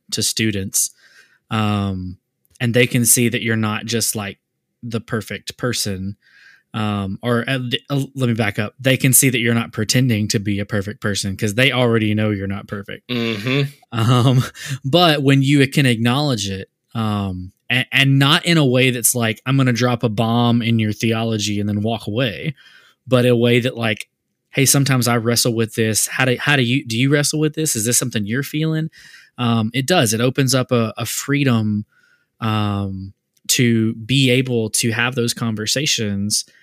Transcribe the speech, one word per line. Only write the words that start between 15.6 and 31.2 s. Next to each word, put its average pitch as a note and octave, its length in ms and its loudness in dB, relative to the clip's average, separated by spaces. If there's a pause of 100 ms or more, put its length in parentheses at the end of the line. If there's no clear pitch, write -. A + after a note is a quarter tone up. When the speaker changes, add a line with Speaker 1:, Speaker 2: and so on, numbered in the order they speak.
Speaker 1:
can C#3 180 2
acknowledge A#2+ 640 0
it, F#2+ 220 -8 (240)
um, G2 580 -4 (180)
a-, B2 220 0
and C3+ 260 6
not D3 280 2
in E3+ 120 4
a D3 60 4
way B2+ 260 4
that's A#2+ 240 0
like, A2+ 320 -2
"I'm C3+ 100 2
gonna C3 160 4
drop A#2+ 320 0
a A#2+ 40 0
bomb A#2 540 2
in A2+ 160 2
your G#2+ 140 0
theology A2 680 -2
and G#2 80 -2
then G#2 140 -2
walk A2+ 240 -4
away," G#2+ 480 -4 (520)
but B2 200 4
a B2 100 6
way A#2+ 240 4
that, B2 160 -4
like, A2+ 320 -4 (420)
"Hey, C3+ 160 2
sometimes C3 420 2
I A#2+ 80 2
wrestle A#2 380 0
with A2+ 200 -2
this. A2 320 0
How - 200 -2
do, B2 120 2
how D3 180 2
do C3+ 60 2
you, B2 240 0
do A2+ 120 -2
you C3 120 2
wrestle D3 300 2
with D3+ 140 0
this? D#3 220 -2
Is G#2+ 100 -2
this A#2+ 120 2
something A2+ 280 -2
you're A#2+ 160 -2
feeling?" D#3 480 -2 (480)
Um, A#2 360 2
it C3+ 120 0
does. C#3 260 2
It A2+ 80 -2
opens C3 340 2
up B2+ 180 0
a, A2+ 240 2
a A#2 100 -6
freedom, A2+ 800 0 (540)